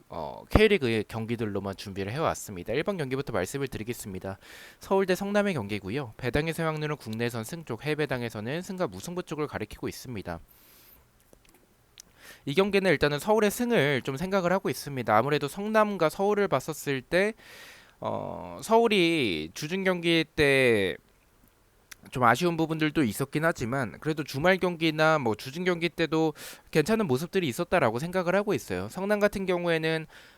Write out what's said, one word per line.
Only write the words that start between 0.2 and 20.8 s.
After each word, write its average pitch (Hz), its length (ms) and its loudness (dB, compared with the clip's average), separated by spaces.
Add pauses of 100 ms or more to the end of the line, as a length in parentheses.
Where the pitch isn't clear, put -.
K리그 143 560 4
경기들로만 107 680 -4
준비를 98 340 -8
해왔습니다. 107 640 -4
일 143 100 -2
번 202 140 -4
경기부터 135 360 -4
말씀을 120 360 -2
드리겠습니다. 101 680 -8 (420)
서울대 196 340 2
성남의 202 400 0
경기고요. 107 640 -6
배당에서의 151 500 -2
확률은 151 300 -4
국내선 117 480 -4
승 165 200 -10
쪽, 117 200 -8
해외당에서는 135 760 -4
승과 180 260 -4
무승부 175 340 -8
쪽을 151 240 -6
가리키고 - 420 -8
있습니다. 104 520 -8 (2000)
이 139 80 -2
경기는 190 360 4
일단은 147 280 4
서울의 214 320 2
승을 156 520 2
좀 135 160 -4
생각을 185 340 0
하고 190 160 0
있습니다. 123 480 0
아무래도 143 320 2
성남과 208 600 2
서울을 202 380 0
봤었을 143 520 -2
때, 196 320 0 (680)
어, 92 640 -6
서울이 170 920 2
주중 185 300 -4
경기 170 400 2 (120)
때 123 600 4 (1120)